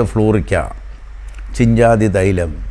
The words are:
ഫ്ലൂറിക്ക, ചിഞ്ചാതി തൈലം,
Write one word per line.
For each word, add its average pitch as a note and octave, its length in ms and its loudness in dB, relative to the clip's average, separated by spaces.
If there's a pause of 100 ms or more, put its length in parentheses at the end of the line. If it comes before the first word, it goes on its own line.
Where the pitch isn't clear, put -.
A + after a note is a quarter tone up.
(120)
ഫ്ലൂറിക്ക, G#2+ 520 2 (960)
ചിഞ്ചാതി A2+ 600 4
തൈലം, F#2 340 0 (200)